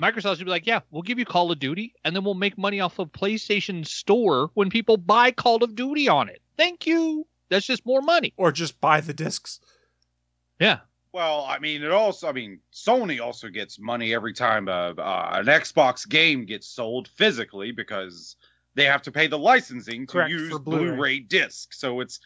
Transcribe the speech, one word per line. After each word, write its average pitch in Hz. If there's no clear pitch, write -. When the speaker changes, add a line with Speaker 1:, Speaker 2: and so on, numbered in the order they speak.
Speaker 1:
Microsoft 196
should 180
be 180
like, 170
"Yeah, 226
we'll 156
give 220
you 240
Call 175
of 165
Duty, 151
and 160
then 196
we'll 202
make 196
money 196
off 180
of 170
PlayStation 196
Store 180
when 196
people 226
buy 226
Call 233
of 233
Duty 269
on 139
it. -
Thank 349
you." 320
That's 196
just 247
more 262
money. 320
Speaker 2:
Or 175
just 156
buy 151
the 156
discs. -
Speaker 1:
Yeah. 180
Speaker 3:
Well, 156
I 135
mean, 147
it 151
also, 196
I 147
mean, 110
Sony 208
also 117
gets 98
money 117
every 113
time, 110
uh, 87
uh, 85
an 101
Xbox 147
game 156
gets 101
sold 123
physically, 117
because 95
they 143
have 139
to 143
pay 151
the 151
licensing 135
to -
Speaker 2:
Correct, 170
Speaker 3:
use 160
Speaker 2:
for 156
Blu-ray. 156
Speaker 3:
Blu-ray 139
discs. 139
So 123
it's, 127